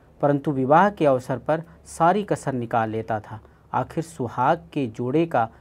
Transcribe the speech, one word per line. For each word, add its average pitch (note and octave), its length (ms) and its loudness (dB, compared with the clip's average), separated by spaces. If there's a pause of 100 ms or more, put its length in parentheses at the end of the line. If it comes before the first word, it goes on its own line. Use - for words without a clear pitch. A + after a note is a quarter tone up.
(220)
परंतु C#3+ 300 2
विवाह D3 380 4
के G3+ 160 -2
अवसर C3 320 0
पर D#3 260 -2 (220)
सारी F#3 380 2
कसर D3 300 -4
निकाल A#2 360 -2
लेता A2 300 -4
था। A2 200 -16 (340)
आखिर B2+ 300 -4
सुहाग C#3 600 -2 (100)
के C#3 140 -4
जोड़े B2+ 380 -2
का B2 240 0 (120)